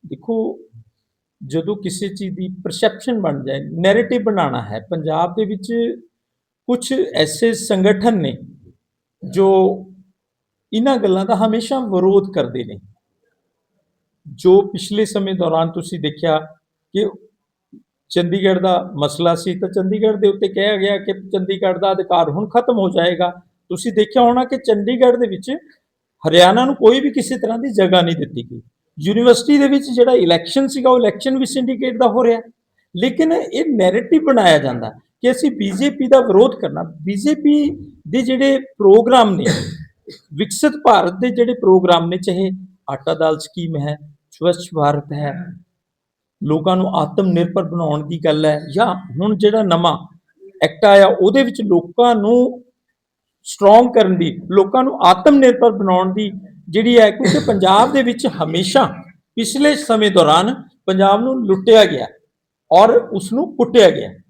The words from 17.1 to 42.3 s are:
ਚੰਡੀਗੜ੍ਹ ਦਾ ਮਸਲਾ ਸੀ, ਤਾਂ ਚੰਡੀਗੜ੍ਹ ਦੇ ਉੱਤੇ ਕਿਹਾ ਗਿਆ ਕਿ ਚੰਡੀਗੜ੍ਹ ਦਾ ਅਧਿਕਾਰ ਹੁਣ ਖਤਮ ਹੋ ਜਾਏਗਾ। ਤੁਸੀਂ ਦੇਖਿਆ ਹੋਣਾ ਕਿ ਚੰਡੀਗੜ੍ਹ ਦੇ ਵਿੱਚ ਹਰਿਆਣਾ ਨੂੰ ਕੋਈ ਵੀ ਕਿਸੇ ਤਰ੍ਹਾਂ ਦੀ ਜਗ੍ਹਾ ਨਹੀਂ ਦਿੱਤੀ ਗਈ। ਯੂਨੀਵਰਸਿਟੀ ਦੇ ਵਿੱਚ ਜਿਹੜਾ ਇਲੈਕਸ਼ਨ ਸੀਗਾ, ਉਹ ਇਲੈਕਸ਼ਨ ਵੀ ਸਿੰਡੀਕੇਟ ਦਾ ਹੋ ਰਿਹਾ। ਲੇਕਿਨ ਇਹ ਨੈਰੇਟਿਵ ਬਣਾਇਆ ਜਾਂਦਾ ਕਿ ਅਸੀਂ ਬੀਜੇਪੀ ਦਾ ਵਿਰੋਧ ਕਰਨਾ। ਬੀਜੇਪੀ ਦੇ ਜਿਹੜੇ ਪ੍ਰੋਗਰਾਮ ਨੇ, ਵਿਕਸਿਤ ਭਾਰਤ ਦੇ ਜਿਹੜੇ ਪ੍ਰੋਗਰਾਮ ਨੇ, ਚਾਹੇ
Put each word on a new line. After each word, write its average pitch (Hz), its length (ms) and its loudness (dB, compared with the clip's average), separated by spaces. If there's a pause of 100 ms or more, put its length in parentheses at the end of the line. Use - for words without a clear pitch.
ਚੰਡੀਗੜ੍ਹ 185 500 0
ਦਾ 185 360 0
ਮਸਲਾ 160 400 -2
ਸੀ, 185 240 -6
ਤਾਂ 190 100 -6
ਚੰਡੀਗੜ੍ਹ 208 480 -2
ਦੇ 202 100 2
ਉੱਤੇ 196 200 -2
ਕਿਹਾ 202 300 -2
ਗਿਆ 196 200 -2
ਕਿ 196 160 -6
ਚੰਡੀਗੜ੍ਹ 190 640 -4
ਦਾ 196 120 0
ਅਧਿਕਾਰ 180 380 -2
ਹੁਣ 196 200 -6
ਖਤਮ 247 280 0
ਹੋ 190 120 0
ਜਾਏਗਾ। 175 400 -2 (400)
ਤੁਸੀਂ - 240 -8
ਦੇਖਿਆ 214 280 0
ਹੋਣਾ 240 220 2
ਕਿ 262 140 -6
ਚੰਡੀਗੜ੍ਹ 240 600 0
ਦੇ 240 100 -2
ਵਿੱਚ 190 240 -10 (760)
ਹਰਿਆਣਾ 180 380 4
ਨੂੰ 269 100 -2
ਕੋਈ 240 240 4
ਵੀ 285 120 -2
ਕਿਸੇ 254 260 -4
ਤਰ੍ਹਾਂ 220 220 -6
ਦੀ 262 100 -6
ਜਗ੍ਹਾ 190 320 2
ਨਹੀਂ 170 140 -2
ਦਿੱਤੀ 127 360 -10
ਗਈ। 117 100 -18 (400)
ਯੂਨੀਵਰਸਿਟੀ 240 560 2
ਦੇ 277 100 4
ਵਿੱਚ 277 160 0
ਜਿਹੜਾ 247 280 2
ਇਲੈਕਸ਼ਨ 180 560 2
ਸੀਗਾ, 262 220 -2
ਉਹ 247 100 4
ਇਲੈਕਸ਼ਨ 240 380 -2
ਵੀ 262 80 -2
ਸਿੰਡੀਕੇਟ 254 520 -4
ਦਾ 240 100 2
ਹੋ 226 160 0
ਰਿਹਾ। 233 180 2 (560)
ਲੇਕਿਨ 262 340 0
ਇਹ - 360 -4
ਨੈਰੇਟਿਵ 220 560 0
ਬਣਾਇਆ 214 340 4
ਜਾਂਦਾ 123 320 -4
ਕਿ - 420 -4
ਅਸੀਂ 254 200 -2
ਬੀਜੇਪੀ 233 560 -4
ਦਾ 262 120 6
ਵਿਰੋਧ 220 360 4
ਕਰਨਾ। 156 280 -8
ਬੀਜੇਪੀ 285 840 -2 (380)
ਦੇ 226 140 -2
ਜਿਹੜੇ 262 360 0
ਪ੍ਰੋਗਰਾਮ 220 760 2
ਨੇ, 196 100 -4 (880)
ਵਿਕਸਿਤ 208 380 -2 (140)
ਭਾਰਤ 185 280 2
ਦੇ 190 160 -4
ਜਿਹੜੇ 240 240 0
ਪ੍ਰੋਗਰਾਮ 180 560 2
ਨੇ, 180 80 -4
ਚਾਹੇ 185 340 -4 (380)